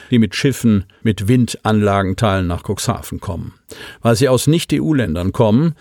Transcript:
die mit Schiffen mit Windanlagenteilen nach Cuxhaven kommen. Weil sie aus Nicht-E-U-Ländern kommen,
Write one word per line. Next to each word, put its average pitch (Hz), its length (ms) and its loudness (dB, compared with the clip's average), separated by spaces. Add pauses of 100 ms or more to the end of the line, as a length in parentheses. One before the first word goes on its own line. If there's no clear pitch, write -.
(100)
die 120 100 4
mit 107 160 0
Schiffen 113 480 0 (180)
mit 101 240 -2
Windanlagenteilen 101 1200 0
nach 85 160 -4
Cuxhaven - 560 -6
kommen. - 360 -10 (480)
Weil 117 140 2
sie 131 120 4
aus 127 200 2
Nicht-E-U-Ländern 127 840 0
kommen, 120 500 2